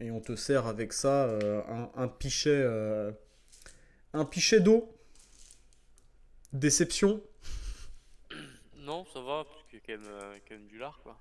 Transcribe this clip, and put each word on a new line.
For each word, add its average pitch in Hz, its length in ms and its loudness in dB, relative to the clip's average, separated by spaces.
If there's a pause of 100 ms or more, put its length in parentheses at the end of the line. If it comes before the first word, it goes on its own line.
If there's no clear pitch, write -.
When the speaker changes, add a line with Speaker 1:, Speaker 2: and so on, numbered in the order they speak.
Speaker 1:
et 117 100 -8
on 113 100 -6
te 110 160 -8
sert 127 300 0
avec 110 260 -6
ça, 139 340 2
euh, 104 420 0
un, 120 260 -8
un 127 140 -2
pichet, - 420 -2
euh, 107 640 0 (1000)
un 151 120 0
pichet 190 360 6
d'eau. 220 320 6 (1600)
Déception. 175 680 2 (1500)
Speaker 2:
Non, 151 300 -8
ça 139 140 -14
va, 143 240 -4
parce - 260 -20
qu'il 113 80 -20
y - 40 -20
a - 40 -20
quand 107 160 -10
même, 104 100 -14
euh, 101 260 -14 (100)
quand 110 60 -18
même 104 120 -20
du 107 120 -20
lard, 143 240 -14
quoi. 113 180 -20